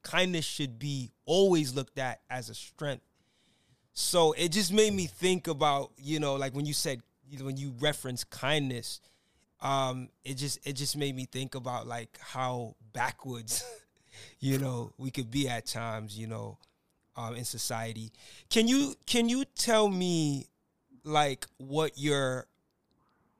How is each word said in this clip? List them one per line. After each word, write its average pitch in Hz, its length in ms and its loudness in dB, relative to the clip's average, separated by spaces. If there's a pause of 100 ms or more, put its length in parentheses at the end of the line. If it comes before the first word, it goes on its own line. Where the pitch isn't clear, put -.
kindness 175 420 2
should 127 340 -4
be 139 340 -6 (120)
always 165 500 4
looked 135 240 -6
at 127 220 -4 (100)
as 123 200 -8
a - 40 -14
strength. - 500 -10 (880)
So 165 380 6
it 170 200 0
just 180 200 2
made 214 200 8
me 190 140 0
think 185 420 0
about, 143 480 2
you 151 240 -2
know, 139 160 2
like, 135 180 -4
when 143 120 -2
you 147 60 -4
said, 135 300 -2 (380)
when 135 160 -6
you 135 240 -6
referenced 135 500 -2
kindness, 135 680 -2 (600)
um, 131 480 -2 (160)
it 139 100 -8
just, 131 300 -6
it 143 100 -6
just 139 220 -4
made 143 200 -2
me 131 80 -6
think 131 320 -8
about, 123 300 -6
like, 117 340 -10
how 127 560 -4 (160)
backwards, 120 720 -4 (400)
<laughs> - 360 -20
you 135 180 2
know, 123 400 -4
we 131 120 -6
could 120 200 -6
be 139 180 0
at 117 180 -4
times, 110 500 -6
you 110 120 -8
know, 107 300 -8 (580)
um, 120 180 -8
in 120 100 -8
society. 113 680 -6 (380)
Can 226 180 6
you, 269 260 4 (120)
can 233 220 4
you 254 160 0 (120)
tell 220 320 4
me, 170 580 2 (580)
like, 147 420 0 (100)
what 139 400 0
your 135 500 0 (920)